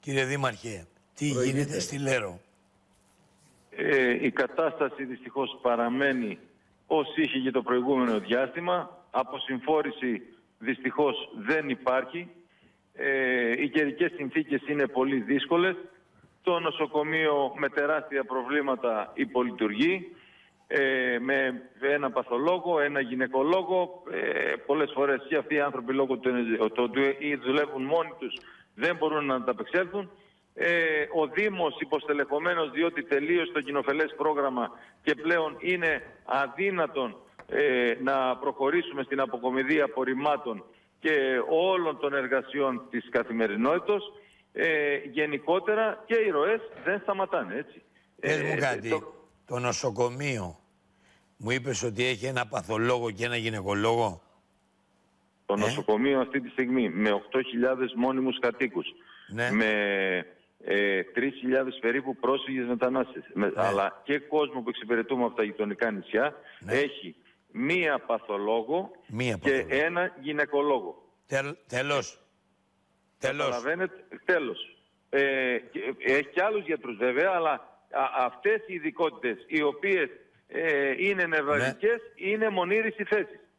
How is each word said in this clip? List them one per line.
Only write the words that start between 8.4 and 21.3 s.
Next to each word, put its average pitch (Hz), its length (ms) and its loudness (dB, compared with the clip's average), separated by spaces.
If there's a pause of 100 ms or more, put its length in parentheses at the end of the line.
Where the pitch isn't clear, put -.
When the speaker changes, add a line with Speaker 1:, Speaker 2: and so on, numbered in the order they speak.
Speaker 2:
Αποσυμφόρηση 131 1120 -2 (360)
δυστυχώς 135 760 0
δεν 139 320 0
υπάρχει. 131 600 -2 (680)
Ε, 127 680 0
οι 147 80 0
καιρικές 156 460 0
συνθήκες 143 520 -2
είναι 147 180 2
πολύ 135 340 0
δύσκολες. 165 560 2 (680)
Το 175 160 2
νοσοκομείο 151 1000 0
με 143 120 0
τεράστια 143 560 0
προβλήματα 127 880 0
υπολειτουργεί. 123 1000 0 (580)
Ε, 131 480 2
με 131 420 0 (180)